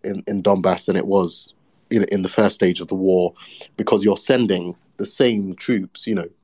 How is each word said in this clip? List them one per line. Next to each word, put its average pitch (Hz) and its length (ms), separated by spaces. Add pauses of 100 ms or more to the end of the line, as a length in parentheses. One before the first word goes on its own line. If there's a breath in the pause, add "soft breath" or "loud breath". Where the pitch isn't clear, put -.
in, 95 220
in 101 160
Donbass 92 420
than 95 120
it 92 100
was 92 480 (360)
in, 110 140
in 98 180
the 92 60
first - 260
stage 90 260
of 87 80
the 95 60
war, 92 380 (440 loud breath)
because - 280
you're 101 120
sending 95 600 (220)
the 101 80
same 104 500
troops, - 500
you 110 80
know 85 140 (160)